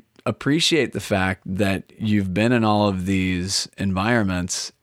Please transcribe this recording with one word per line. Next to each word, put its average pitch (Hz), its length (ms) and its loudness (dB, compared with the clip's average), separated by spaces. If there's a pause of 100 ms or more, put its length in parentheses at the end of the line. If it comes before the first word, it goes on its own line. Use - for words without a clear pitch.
(260)
appreciate 143 640 0
the - 80 -6
fact 92 460 -2
that 95 520 -2
you've 104 360 0
been 110 180 2
in 117 140 2
all 104 240 4
of 92 160 -2
these 92 720 -2
environments 95 1040 -2